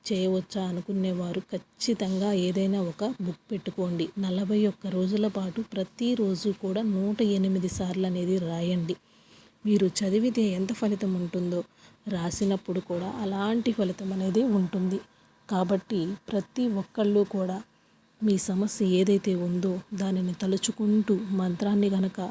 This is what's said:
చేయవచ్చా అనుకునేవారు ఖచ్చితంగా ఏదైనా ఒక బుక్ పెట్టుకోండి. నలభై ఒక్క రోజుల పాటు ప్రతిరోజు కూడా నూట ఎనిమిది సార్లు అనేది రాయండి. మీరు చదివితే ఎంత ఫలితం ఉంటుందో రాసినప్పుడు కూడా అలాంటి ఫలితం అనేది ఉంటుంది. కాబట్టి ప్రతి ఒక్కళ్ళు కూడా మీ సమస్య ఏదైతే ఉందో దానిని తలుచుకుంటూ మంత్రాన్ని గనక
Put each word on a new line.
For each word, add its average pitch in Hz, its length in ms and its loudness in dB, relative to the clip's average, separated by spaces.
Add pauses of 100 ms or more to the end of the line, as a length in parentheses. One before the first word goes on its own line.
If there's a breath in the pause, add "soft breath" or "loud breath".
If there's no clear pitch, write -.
చేయవచ్చా 185 580 -2
అనుకునేవారు 180 760 -2
ఖచ్చితంగా 190 920 -2
ఏదైనా 190 480 2
ఒక 175 220 -4 (180)
బుక్ 175 300 -6
పెట్టుకోండి. 175 580 -4 (100)
నలభై 196 480 2
ఒక్క 196 200 -4
రోజుల 190 400 0
పాటు 190 340 -4
ప్రతిరోజు 208 880 -2 (120)
కూడా 190 200 -2
నూట 208 400 0
ఎనిమిది 190 460 2
సార్లు 185 400 -2
అనేది 180 300 0
రాయండి. 170 580 -2 (680 loud breath)
మీరు 202 200 4
చదివితే 208 560 2
ఎంత 190 320 0
ఫలితం 208 400 0
ఉంటుందో 175 500 -2 (440 loud breath)
రాసినప్పుడు 190 720 -2
కూడా 175 300 -6
అలాంటి 214 640 -2
ఫలితం 190 420 -2
అనేది 190 300 2
ఉంటుంది. 190 560 2 (500)
కాబట్టి 190 680 0 (160)
ప్రతి 240 360 -2
ఒక్కళ్ళు 208 560 2
కూడా 185 340 -2 (640)
మీ 208 160 4
సమస్య 196 480 0
ఏదైతే 190 500 4
ఉందో 180 440 0 (140)
దానిని 185 400 -2
తలుచుకుంటూ 208 840 2 (120)
మంత్రాన్ని 196 580 2
గనక 190 300 0 (120)